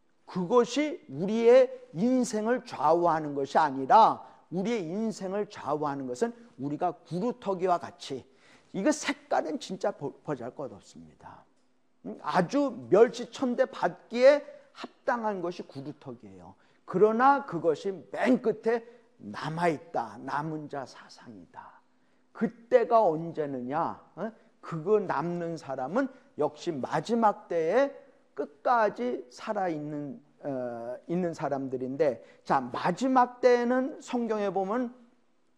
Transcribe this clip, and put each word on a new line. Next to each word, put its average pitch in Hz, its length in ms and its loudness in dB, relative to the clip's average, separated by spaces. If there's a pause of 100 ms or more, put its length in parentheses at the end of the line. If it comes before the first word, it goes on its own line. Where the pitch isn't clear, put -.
(240)
그것이 240 840 0
우리의 233 640 4 (220)
인생을 233 720 0
좌우하는 156 720 2
것이 139 240 -2
아니라 143 680 6 (240)
우리의 196 340 -2
인생을 202 640 -4
좌우하는 139 560 -4
것은 123 260 -2 (260)
우리가 147 340 -2
구루터기와 185 840 -2
같이, - 480 -12 (460)
이거 226 180 0
색깔은 294 720 -4
진짜 190 300 -4
보-, 143 320 -8
보잘것없습니다. 104 1200 -12 (640)
음, 208 160 -12
아주 175 680 0
멸시천대 240 800 4
받기에 - 760 2 (280)
합당한 220 680 -4
것이 175 200 -6
구루터기예요. 117 920 -16 (320)
그러나 233 580 6
그것이 165 480 0 (180)
맨 214 300 2
끝에 226 440 0 (340)
남아있다. 139 1040 -4
남은 147 480 -6
자 135 160 -8
사상이다. - 960 -20 (500)
그때가 233 720 2
언제느냐? 151 960 -4 (160)
어? 220 160 -8 (300)
그거 180 380 0
남는 170 580 -4
사람은 143 500 -4 (300)
역시 151 340 -4
마지막 165 760 0
때에 190 460 2 (380)
끝까지 240 1000 -2
살아있는, 151 920 -6 (220)
어, 123 520 -6 (120)
있는 170 260 -2
사람들인데, 135 1120 -4
자, 147 160 2
마지막 247 800 0
때에는 247 600 2
성경에 220 500 -2
보면 208 440 -2 (640)